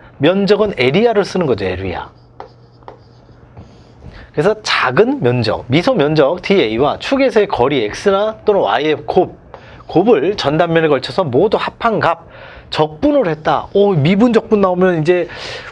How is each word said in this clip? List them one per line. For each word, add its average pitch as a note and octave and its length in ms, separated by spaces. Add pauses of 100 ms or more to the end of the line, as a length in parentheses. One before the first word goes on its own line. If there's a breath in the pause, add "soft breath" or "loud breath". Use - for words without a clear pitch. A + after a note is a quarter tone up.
(200 loud breath)
면적은 G3 580
에리아를 G3 480
쓰는 F3 220
거죠, G#2 180
에리아. F#2 460 (2250 loud breath)
그래서 F#3+ 300
작은 G#3+ 600
면적, A#2 460
미소 F3 280
면적 D#3 460
디에이와 B2+ 580
축에서의 B3+ 480
거리 C3 360
X나 G3 640
또는 G3+ 160
Y의 B2 440
곱, - 320 (500 loud breath)
곱을 F#3 500
전단면에 E3 500
걸쳐서 C#3+ 380
모두 D#3+ 340
합한 - 400
값, D#3+ 260 (440 loud breath)
적분을 G#3 580
했다. D#3 460
오, G3+ 200
미분 F#3+ 380
적분 G#3 300
나오면 F3+ 400
이제 F3 260 (440 loud breath)